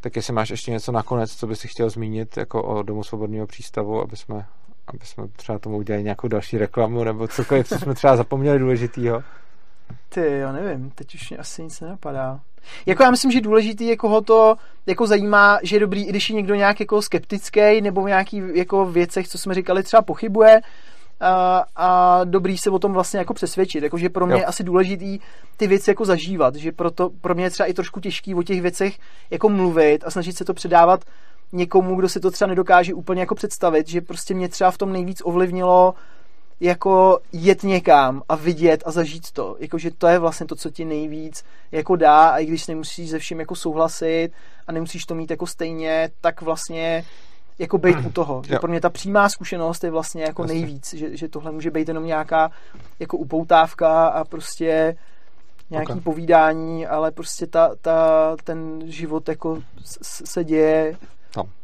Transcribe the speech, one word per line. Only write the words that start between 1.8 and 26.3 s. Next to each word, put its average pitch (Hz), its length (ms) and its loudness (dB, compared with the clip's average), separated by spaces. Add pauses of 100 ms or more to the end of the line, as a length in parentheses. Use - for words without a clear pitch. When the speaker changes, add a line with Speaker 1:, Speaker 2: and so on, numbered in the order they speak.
Speaker 1:
zmínit 110 460 -6
jako 107 260 -6
o 107 200 -4
Domu 104 220 -6
svobodného 107 420 -6
přístavu, 107 560 -6
aby 107 140 -8
jsme, 104 300 -10 (400)
aby - 200 -10
jsme 107 220 -10
třeba 104 300 -8
tomu 107 180 -8
udělali 104 280 -4
nějakou 104 240 -4
další 110 300 -4
reklamu, 113 460 0
nebo 110 240 -4
cokoliv, 127 400 0
co 196 100 -4
jsme 139 160 -4
třeba 135 220 6
zapomněli 135 420 0
důležitýho. 120 640 0 (840)
Speaker 2:
Ty, 151 300 -2
já 135 140 -4
nevím, 139 380 -6
teď - 240 -12
už - 160 -12
mě 139 80 -10
asi - 240 -10
nic 160 180 -12
nenapadá. 139 600 -8 (460)
Jako 190 160 6
já 254 80 10
myslím, 254 200 2
že 247 100 4
důležitý 220 460 2
je, 233 100 2
koho 220 240 4
to 220 360 8 (300)
jako 190 200 0
zajímá, 208 560 6
že 185 140 0
je 208 40 6
dobrý, 202 260 0
i - 40 -8
když 202 200 -2
je 220 60 -2
někdo 202 180 0
nějak 202 260 2
jako 208 220 0
skeptický, 208 760 2
nebo 196 220 0
v 196 40 -2
nějaký 196 360 0 (120)
jako 185 320 2
věcech, 175 420 0
co 185 100 -10
jsme 185 160 -4
říkali, 185 280 0
třeba 220 200 4
pochybuje, 220 580 6 (600)
a, 185 440 2 (120)
a 180 480 6
dobrý 180 340 0
se 208 120 0
o 190 80 2
tom 196 140 0
vlastně 185 260 0
jako 175 160 -2
přesvědčit. 185 480 -2
Jakože 170 260 -2
pro 180 180 0
mě 139 80 2
Speaker 1:
Jo. 123 40 6
Speaker 2:
je - 60 2
asi 175 200 -4
důležitý 190 540 0 (380)
ty - 100 0
věci 196 240 4
jako 226 140 2
zažívat, 165 500 2